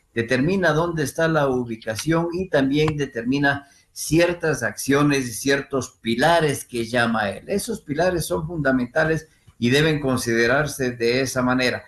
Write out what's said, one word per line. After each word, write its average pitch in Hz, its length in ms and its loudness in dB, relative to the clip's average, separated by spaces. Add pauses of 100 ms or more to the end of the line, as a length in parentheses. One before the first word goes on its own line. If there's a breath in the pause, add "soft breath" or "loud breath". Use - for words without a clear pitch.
(140)
determina 151 580 0
dónde 160 320 -2
está 160 240 0
la 151 200 2
ubicación 127 840 -2
y 180 160 -6
también 147 480 2
determina 139 680 -2 (240 loud breath)
ciertas 160 720 0
acciones 135 640 2
y 117 60 -8
ciertos 135 680 -2
pilares 143 640 2
que 117 200 -6
llama 113 440 0
él. 101 180 -10
Esos 202 340 -4
pilares 165 440 -2
son 175 220 -4
fundamentales 151 800 0 (320 soft breath)
y 120 120 2
deben 151 280 2
considerarse 123 920 0
de 120 300 0
esa 127 200 -2
manera. 127 460 0